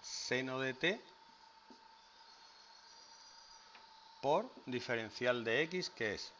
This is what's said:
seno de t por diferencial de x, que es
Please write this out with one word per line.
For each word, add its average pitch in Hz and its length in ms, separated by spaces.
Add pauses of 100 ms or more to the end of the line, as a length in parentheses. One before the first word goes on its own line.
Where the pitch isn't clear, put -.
seno 131 580
de 131 140
t 180 280 (3250)
por 175 300 (140)
diferencial 120 800
de 117 160
x, 165 280
que 107 260
es - 240